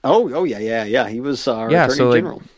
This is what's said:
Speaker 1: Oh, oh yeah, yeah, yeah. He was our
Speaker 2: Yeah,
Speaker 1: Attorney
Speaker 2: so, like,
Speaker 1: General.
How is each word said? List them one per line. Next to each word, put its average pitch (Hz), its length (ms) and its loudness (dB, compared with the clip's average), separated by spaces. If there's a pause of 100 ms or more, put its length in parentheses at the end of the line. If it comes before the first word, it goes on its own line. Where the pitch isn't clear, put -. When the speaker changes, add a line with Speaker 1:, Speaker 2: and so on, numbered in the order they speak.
Speaker 1:
Oh, 185 320 2
oh 170 80 -2
yeah, 113 160 -4
yeah, 110 240 -2
yeah. 107 260 0
He 113 120 -8
was 135 260 -6
our 113 240 -2
Speaker 2:
Yeah, 135 140 4
Speaker 1:
Attorney 131 120 0
Speaker 2:
so, 127 120 2
like, 120 100 6
Speaker 1:
General. - 240 -4 (160)